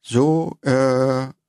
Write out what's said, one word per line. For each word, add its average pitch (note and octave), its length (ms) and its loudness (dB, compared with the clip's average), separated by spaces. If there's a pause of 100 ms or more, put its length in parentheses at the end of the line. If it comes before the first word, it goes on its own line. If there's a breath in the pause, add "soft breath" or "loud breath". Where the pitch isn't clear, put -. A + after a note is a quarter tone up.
so, D#3 600 0
äh, C3 640 0 (220)